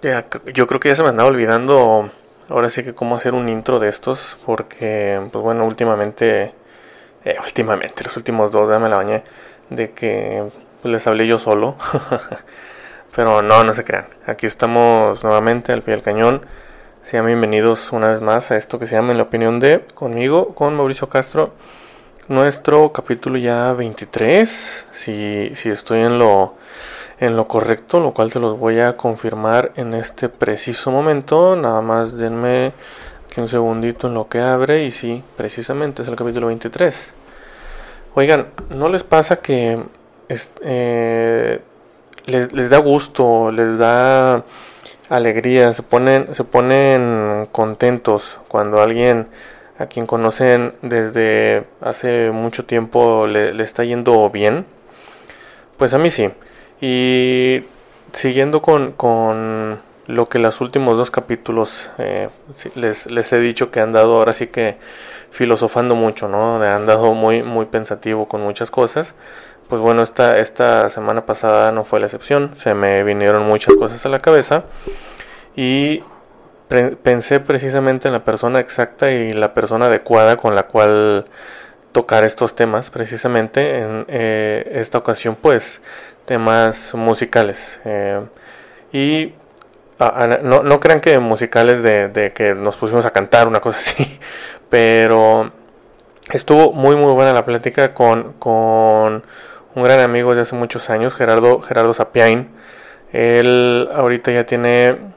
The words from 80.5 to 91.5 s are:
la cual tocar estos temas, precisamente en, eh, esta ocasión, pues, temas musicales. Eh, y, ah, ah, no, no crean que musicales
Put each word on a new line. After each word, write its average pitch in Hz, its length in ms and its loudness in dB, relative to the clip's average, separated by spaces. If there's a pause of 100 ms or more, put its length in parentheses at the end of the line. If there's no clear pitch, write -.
la 98 100 2
cual 107 600 2 (680)
tocar 110 320 2
estos 110 300 -2
temas, 113 360 -2
precisamente 123 880 -2
en, 110 300 -6
eh, 110 640 -4
esta 120 240 -4
ocasión, 113 420 -4
pues, - 400 0 (440)
temas 113 720 0
musicales. 113 880 0
Eh, 101 360 -4 (720)
y, 151 420 -2 (640)
ah, 120 180 4
ah, 123 260 2
no, 135 200 4
no 143 180 4
crean 160 200 4
que 151 180 4
musicales 117 640 2